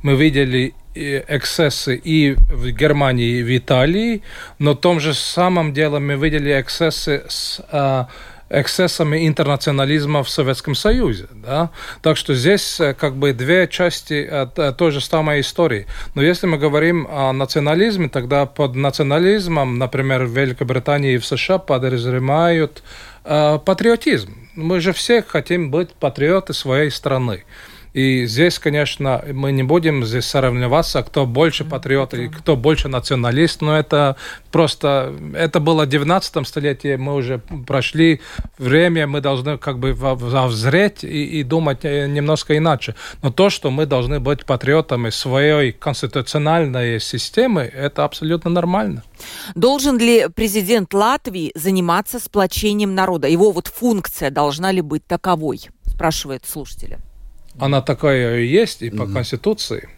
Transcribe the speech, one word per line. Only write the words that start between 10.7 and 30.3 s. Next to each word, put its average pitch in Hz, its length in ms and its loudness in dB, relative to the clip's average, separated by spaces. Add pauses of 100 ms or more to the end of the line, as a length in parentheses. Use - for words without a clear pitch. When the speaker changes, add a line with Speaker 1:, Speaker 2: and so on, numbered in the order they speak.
Speaker 1:
Союзе, 208 580 0
да? 151 380 -4 (320)
Так 156 160 2
что - 160 -2
здесь, 165 460 0
э, 143 140 2
как 139 220 -2
бы 139 160 2
две 156 340 2
части, 156 640 -2
э, 139 240 -2
т-, 147 180 0
той 170 180 2
же 143 100 -4
самой 156 400 0
истории. 131 460 -2 (280)
Но 139 80 0
если 175 240 2
мы 160 120 2
говорим 156 520 2
о 135 220 0
национализме, 160 760 0
тогда 139 380 0
под 139 300 -2
национализмом, 147 1000 2
например, 131 460 0
в 120 140 -2
Великобритании 131 760 0
и 123 40 2
в 113 60 -4
С 131 120 -4
Ш - 180 0
А 190 40 2
подразумевают, 131 1200 0 (420)
э, 151 400 2
патриотизм. 190 720 0 (180)
Мы 165 260 -2
же 180 120 0
все 233 300 2
хотим 170 480 -2
быть 170 240 -2
патриоты 151 580 0
своей 139 380 0
страны. 127 540 -4 (500)
И 131 300 2
здесь, 139 340 2
конечно, 143 640 -2 (120)
мы 139 180 -2
не 135 100 2
будем 151 440 2
здесь 113 180 -2
соревноваться, 127 760 0